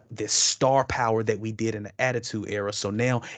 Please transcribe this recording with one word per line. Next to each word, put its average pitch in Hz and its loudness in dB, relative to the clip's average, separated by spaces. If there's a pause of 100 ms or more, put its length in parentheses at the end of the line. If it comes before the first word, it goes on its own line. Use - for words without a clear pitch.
(120)
this 110 -6
star 131 4
power 113 2
that 107 2
we 110 -6
did 110 -2
in 104 -8
the 101 -8
Attitude 120 -2
Era. 101 -2
So - -4
now 120 2 (160)